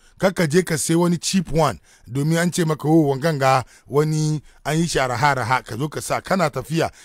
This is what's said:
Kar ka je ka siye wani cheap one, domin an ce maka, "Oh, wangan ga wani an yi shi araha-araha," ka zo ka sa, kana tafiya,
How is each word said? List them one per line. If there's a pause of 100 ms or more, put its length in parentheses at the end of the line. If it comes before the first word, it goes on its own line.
(180)
Kar
ka
je
ka
siye
wani
cheap
one, (280)
domin
an
ce
maka,
"Oh,
wangan
ga (240)
wani (240)
an
yi
shi
araha-araha,"
ka
zo
ka
sa,
kana
tafiya, (140)